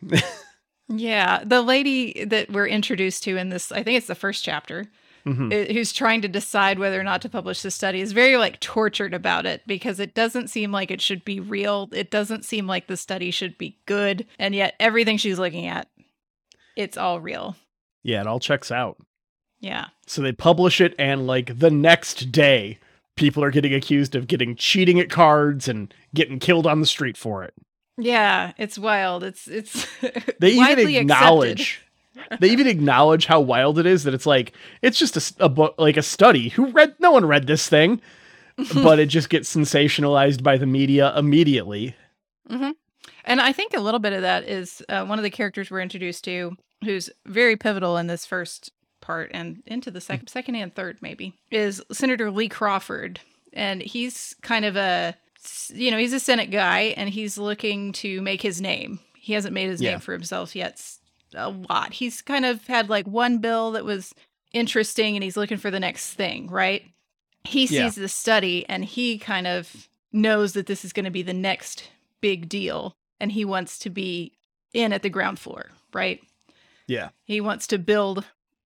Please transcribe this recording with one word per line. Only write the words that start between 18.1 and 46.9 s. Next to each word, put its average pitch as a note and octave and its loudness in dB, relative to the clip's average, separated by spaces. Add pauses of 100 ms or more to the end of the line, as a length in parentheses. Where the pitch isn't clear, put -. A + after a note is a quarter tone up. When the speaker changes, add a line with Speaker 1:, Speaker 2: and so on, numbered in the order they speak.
Speaker 1:
it G2+ -6
all A#2+ -4
checks - -2
out. A#2+ -6 (640)
Speaker 2:
Yeah. - -8 (220)
Speaker 1:
So - -6
they C3 -2
publish F3 4
it, F3 4
and, C#3 0
like, B2+ -2
the D#3+ 6
next D3 4
day, B2+ 4 (360)
people D3 2
are C#3+ 2
getting C#3 2
accused C#3 0
of B2+ -4
getting, B2 0
cheating F3+ 4
at F3 0
cards D3 4
and G#2+ -6 (200)
getting C#3+ 0
killed E3 4
on D#3 2
the D#3 2
street B2+ -2
for G2+ -8
it. - -16 (440)
Speaker 2:
Yeah, G#3 0
it's G#3+ -8
wild. F#3+ -2
It's, F#3+ -12
it's G#3+ -10
<laughs> - -8
Speaker 1:
They F#3 8
even B3 6
Speaker 2:
widely B3+ 6
accepted. C#3+ 4
Speaker 1:
acknowledge, C#3+ 6 (580)
they F#3 8
even B3+ 4
acknowledge D3+ 6
how D#3+ 6
wild C3 2
it E3+ 4
is, F3 4
that C3+ 0
it's B2+ -6
like, C3 2 (280)
it's A#3+ 4
just - 2
a - 0
s-, - -4
a E3 6
book, D3+ 4
like, D3+ 6
a D3+ 4
study. D3 6
Who B3+ 2
read, D4+ 6
no E4+ 8
one A#3+ 8
read C#3+ 4
this D3+ 2
thing, E3+ 6 (320)
Speaker 2:
<laughs> - -10
Speaker 1:
but D#3 8
it D3+ 6
just D3 0
gets - -2
sensationalized C#3+ 2
by C3+ 4
the C3+ -2
media C#3 4
immediately. C3 2 (540)
Speaker 2:
Mm-hmm. C4 -6 (540)
And B3 0
I C4 2
think G#4 -6
a - -2
little A3 -2
bit G3+ -2
of F#3+ -4
that F#3 0
is, F#3+ -8
uh, F#3+ -4
one G#3 -4
of G#3+ -4
the G3+ -4
characters G3 -6
we're F#3+ -6
introduced F#3 -10
to, F3+ -8 (260)
who's G3 -6 (180)